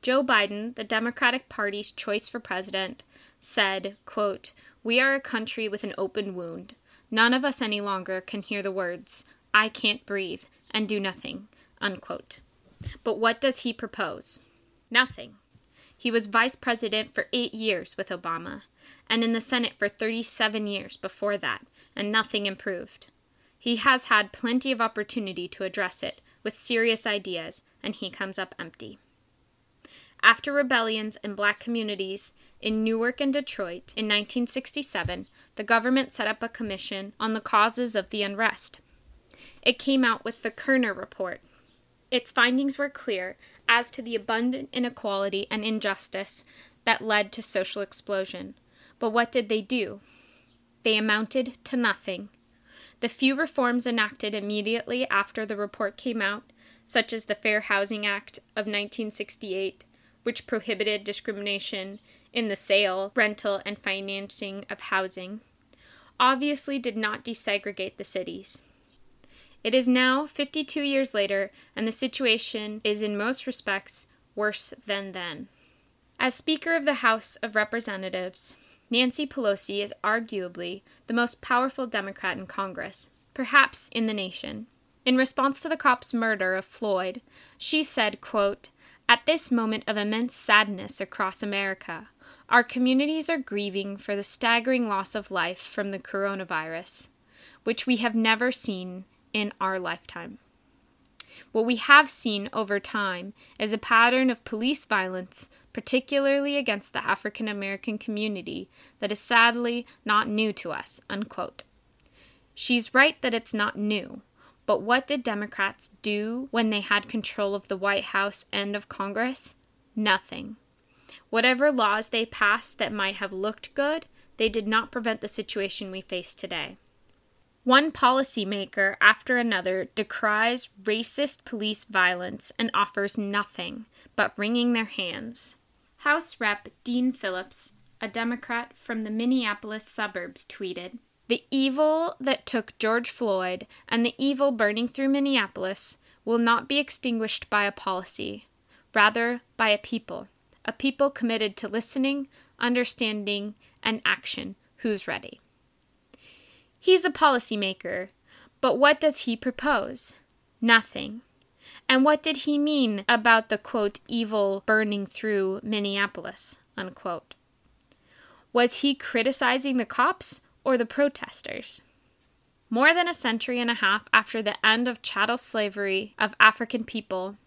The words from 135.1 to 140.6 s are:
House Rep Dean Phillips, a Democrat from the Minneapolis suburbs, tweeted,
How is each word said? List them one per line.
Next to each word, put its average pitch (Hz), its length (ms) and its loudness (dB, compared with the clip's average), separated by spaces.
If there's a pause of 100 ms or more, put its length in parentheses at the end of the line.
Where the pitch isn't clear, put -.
House 311 420 0
Rep 208 300 -2 (120)
Dean 247 300 0
Phillips, 190 640 -8 (260)
a 226 80 -6
Democrat 233 680 -4
from 220 260 -6
the 214 100 -6
Minneapolis 220 720 0
suburbs, 190 600 -8
tweeted, 180 540 -10 (300)